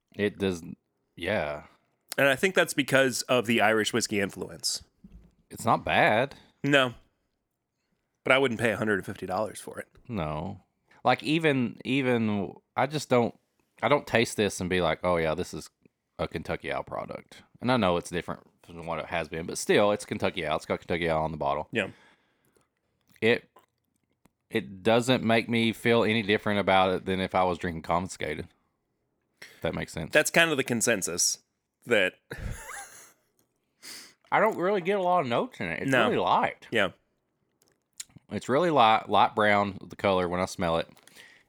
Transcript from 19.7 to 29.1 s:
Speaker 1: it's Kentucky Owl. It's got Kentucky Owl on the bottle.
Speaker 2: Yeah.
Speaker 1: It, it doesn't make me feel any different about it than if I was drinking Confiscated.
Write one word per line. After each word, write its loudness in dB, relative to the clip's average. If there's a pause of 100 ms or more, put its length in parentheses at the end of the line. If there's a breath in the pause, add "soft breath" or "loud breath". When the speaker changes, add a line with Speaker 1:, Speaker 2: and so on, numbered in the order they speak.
Speaker 1:
it's -2
Kentucky -4
Owl. 0
It's -10
got -4
Kentucky -2
Owl 0
on -4
the -8
bottle. -4
Speaker 2:
Yeah. -2 (1300 soft breath)
Speaker 1:
It, 0 (1040)
it -6
doesn't 2
make 2
me 0
feel 2
any 0
different 0
about 4
it -4
than 0
if -2
I 4
was 0
drinking -6
Confiscated. -4 (920)